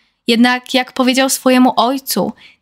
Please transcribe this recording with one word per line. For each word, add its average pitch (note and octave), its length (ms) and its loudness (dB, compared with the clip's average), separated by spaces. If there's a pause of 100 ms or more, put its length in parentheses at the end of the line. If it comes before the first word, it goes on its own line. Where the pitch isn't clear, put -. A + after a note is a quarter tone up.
(280)
Jednak, B3 460 0
jak B3 200 -4
powiedział C4 360 0
swojemu B3+ 460 2
ojcu, A#3 580 -4 (280)